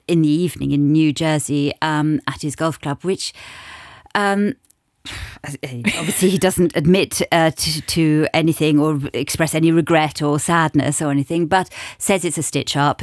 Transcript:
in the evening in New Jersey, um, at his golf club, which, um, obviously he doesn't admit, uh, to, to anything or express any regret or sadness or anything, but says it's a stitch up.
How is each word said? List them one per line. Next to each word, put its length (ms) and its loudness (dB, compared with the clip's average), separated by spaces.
in 120 2
the 60 4
evening 440 -2
in 200 2
New 220 4
Jersey, 580 -2
um, 460 0
at 140 -8
his 160 -6
golf 240 -2
club, 240 -6
which, 260 -4
um, 400 2
obviously 840 -2
he 80 2
doesn't 380 2
admit, 460 2
uh, 200 4
to, 320 -4
to 500 2
anything 460 2
or 200 2
express 420 -2
any 160 4
regret 500 2
or 180 2
sadness 640 0
or 80 -2
anything, 380 0
but 220 0
says 280 0
it's 120 -4
a 60 -2
stitch 320 -4
up. 280 2